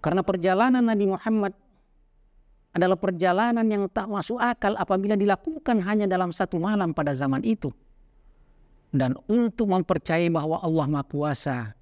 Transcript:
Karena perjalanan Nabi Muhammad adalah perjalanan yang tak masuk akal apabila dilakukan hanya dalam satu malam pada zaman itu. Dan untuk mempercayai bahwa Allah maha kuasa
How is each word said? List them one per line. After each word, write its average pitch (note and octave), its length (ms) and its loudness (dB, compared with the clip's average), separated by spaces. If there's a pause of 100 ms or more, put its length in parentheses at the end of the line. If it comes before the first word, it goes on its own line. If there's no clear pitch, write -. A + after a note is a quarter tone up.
Karena F3+ 160 2
perjalanan G3 640 2
Nabi G#3 240 2
Muhammad G3 480 -2 (1200)
adalah F#3 200 4
perjalanan G3+ 680 0
yang G3+ 240 0
tak G3+ 160 -4
masuk G#3+ 320 -6
akal A#3 400 -2
apabila G3+ 400 0
dilakukan G#3+ 640 0
hanya G#3 240 0
dalam F#3 240 0
satu F3+ 320 -2
malam F#3+ 320 0
pada C#3+ 240 -2
zaman C3+ 240 0
itu. G#3 320 -2 (1200)
Dan B2+ 320 2
untuk A3 480 2
mempercayai E3+ 560 0
bahwa D#3+ 320 0
Allah D#3+ 240 2
maha C#3+ 240 -2
kuasa C3+ 720 -4